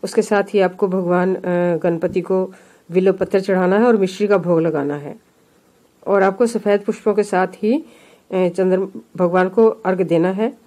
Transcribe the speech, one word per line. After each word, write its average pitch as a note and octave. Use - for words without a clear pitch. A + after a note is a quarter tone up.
उसके G3+
साथ G#3
ही G3
आपको F#3
भगवान, F#3
अ, -
गणपति E3+
को F#3
बिल्व F#3
पत्र F#3+
चढ़ाना F#3+
है A#3
और A#3+
मिश्री F#3+
का G3+
भोग E3+
लगाना D3
है। D3
और G3
आपको G3
सफ़ेद G#3
पुष्पों G#3+
के G3+
साथ F#3+
ही, A3
अ, F#3
चंद्र F#3
भगवान F3+
को A3
अर्घ F#3
देना E3+
है। A3